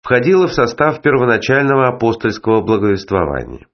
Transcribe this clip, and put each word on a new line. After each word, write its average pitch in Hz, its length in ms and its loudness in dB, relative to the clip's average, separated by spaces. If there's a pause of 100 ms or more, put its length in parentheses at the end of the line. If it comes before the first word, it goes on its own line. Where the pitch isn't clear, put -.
входило 165 460 2
в - 40 -6
состав 151 480 0
первоначального 131 880 2
апостольского 110 720 0
благовествования. 90 1120 -2